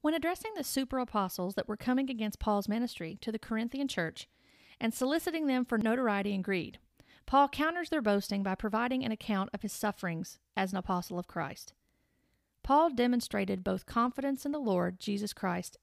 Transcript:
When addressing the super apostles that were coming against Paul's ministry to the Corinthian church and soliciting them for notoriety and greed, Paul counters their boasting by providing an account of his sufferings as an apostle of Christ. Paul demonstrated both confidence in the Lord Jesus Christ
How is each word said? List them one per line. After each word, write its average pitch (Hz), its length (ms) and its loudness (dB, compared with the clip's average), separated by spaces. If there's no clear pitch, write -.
When 311 120 2
addressing 349 420 -2
the 294 80 -4
super 262 340 -2
apostles 196 580 -2
that - 120 -2
were 214 80 -4
coming 254 320 2
against 220 300 -4
Paul's 202 300 2
ministry 208 520 -4
to 226 100 -6
the 214 80 -4
Corinthian 233 480 -2
church - 420 -4
and 226 140 0
soliciting 311 520 0
them 254 200 2
for 233 100 0
notoriety 214 580 2
and 185 80 0
greed, 185 360 -2
Paul 277 240 6
counters 320 400 0
their 311 100 2
boasting 202 420 2
by 190 120 0
providing 240 500 0
an 220 80 0
account 202 400 -2
of 202 80 -6
his - 140 -6
sufferings 180 640 -4
as 190 160 0
an 196 60 -2
apostle 180 400 -2
of 175 80 -6
Christ. - 480 -8
Paul 302 260 6
demonstrated 233 760 2
both 185 220 0
confidence 262 600 -2
in 285 60 -2
the 302 60 -2
Lord 185 400 0
Jesus 202 360 -4
Christ 180 480 -4